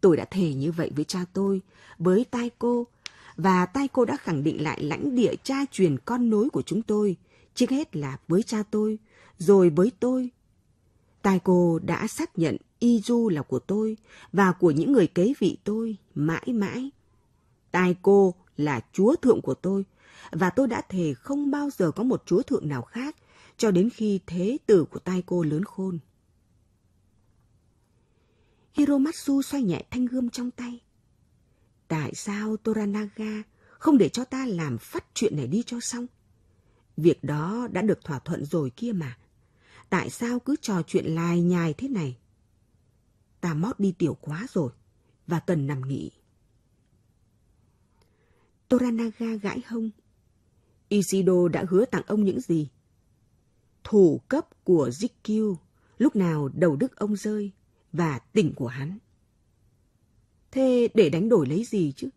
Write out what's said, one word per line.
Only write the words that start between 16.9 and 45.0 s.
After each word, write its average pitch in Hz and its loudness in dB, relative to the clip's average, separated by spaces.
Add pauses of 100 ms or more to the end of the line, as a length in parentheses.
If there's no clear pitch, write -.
Taiko 180 4 (260)
là 143 -2 (120)
chúa 220 4
thượng - 4
của - -4
tôi, 196 -2 (460)
và 180 0
tôi 262 2
đã 220 -4
thề 170 -2
không 285 -4
bao 294 -4
giờ 180 0
có 202 -4
một 247 0
chúa 196 2
thượng 202 -2
nào 135 -4
khác 269 -10 (420)
cho 220 2
đến 185 4
khi 208 -2
thế 180 -4
tử 180 6
của - -12
Taiko 180 -4
lớn 151 -2
khôn. 190 -8 (2750)
Hiromatsu 277 2
xoay 277 -4
nhẹ 175 -2
thanh 247 -2
gươm 247 -2
trong 247 -8
tay. 240 -12 (1040)
"Tại 156 -4
sao 208 -6
Toranaga 214 -4 (260)
không - 2
để 175 6
cho 247 -6
ta 262 -8
làm 165 -4
phát - -10
chuyện - -2
này 139 -4
đi 202 -2
cho 240 -10
xong? 240 -8 (880)
Việc 156 2
đó 165 -4
đã - -4
được 214 0
thỏa 139 -8
thuận 156 -8
rồi 147 -4
kia 233 -8
mà. 156 -6 (720)
Tại 170 -2
sao 240 -6
cứ 269 -4
trò 190 -2
chuyện - -2
lai 170 0
nhai 170 0
thế 254 -10
này? 160 -6 (1200)
Ta 175 -2
mót 175 -4
đi 202 0
tiểu 165 -2
quá 165 -10
rồi 151 -2 (560)